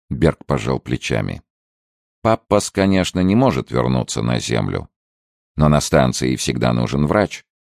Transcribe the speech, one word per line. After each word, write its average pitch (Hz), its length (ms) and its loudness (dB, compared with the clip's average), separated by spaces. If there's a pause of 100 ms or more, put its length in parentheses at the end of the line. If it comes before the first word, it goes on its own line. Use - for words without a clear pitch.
(100)
Берг 71 340 0
пожал 64 340 -2
плечами. 53 640 -6 (800)
Паппас, 110 500 0
конечно, 95 500 0
не 92 140 2
может 107 360 0
вернуться 62 500 -2
на 58 180 -2
Землю, 50 520 -4 (680)
но 76 140 4
на 73 100 4
станции 64 560 0
всегда 62 380 -2
нужен 62 320 0
врач, 92 400 0 (320)